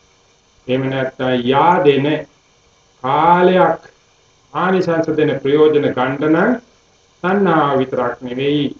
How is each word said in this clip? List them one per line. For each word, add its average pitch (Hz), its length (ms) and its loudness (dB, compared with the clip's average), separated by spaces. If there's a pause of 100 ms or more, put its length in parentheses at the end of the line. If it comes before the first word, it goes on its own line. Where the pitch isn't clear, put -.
(680)
එහෙම 131 160 -2
නැත්නම් 131 580 -4
යා 147 420 2
දෙන, 139 220 2 (960)
කාලයක් 170 800 2 (720)
ආනිසංස 170 560 -2
දෙන 151 300 0
ප්‍රයෝජන 147 440 2
ගන්න 135 400 -4
නම් 175 280 2 (720)
තණ්හාව 165 540 0
විතරක් 123 440 -4
නෙවෙයි, 139 420 -4 (160)